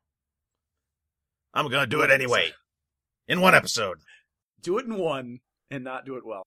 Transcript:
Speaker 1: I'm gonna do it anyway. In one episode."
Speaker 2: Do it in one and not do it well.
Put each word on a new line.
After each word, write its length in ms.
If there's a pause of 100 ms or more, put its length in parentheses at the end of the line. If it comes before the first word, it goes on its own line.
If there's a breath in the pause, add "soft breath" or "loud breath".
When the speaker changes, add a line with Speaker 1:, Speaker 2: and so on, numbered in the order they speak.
(1500)
Speaker 1:
I'm 160
gonna 180
do 140
it 100
anyway. 420 (760)
In 140
one 120
episode." 440 (640 soft breath)
Speaker 2:
Do 160
it 80
in 100
one 440 (300)
and 140
not 220
do 100
it 80
well. 220